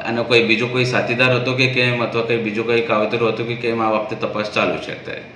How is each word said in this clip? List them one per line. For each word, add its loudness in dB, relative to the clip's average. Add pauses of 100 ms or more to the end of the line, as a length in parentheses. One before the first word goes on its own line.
આનો -2
કોઈ 6
બીજો 2
કોઈ 0
સાથીદાર 2
હતો 0
કે 2
કેમ 0
અથવા 0
કંઈ 0
બીજો -2
કોઈ 2
કાવતરો 0
હતો -2
કે -4
કેમ, -2
આ 2
વખતે -2
તપાસ -4
ચાલુ 0
છે -8
અત્યારે. -10 (140)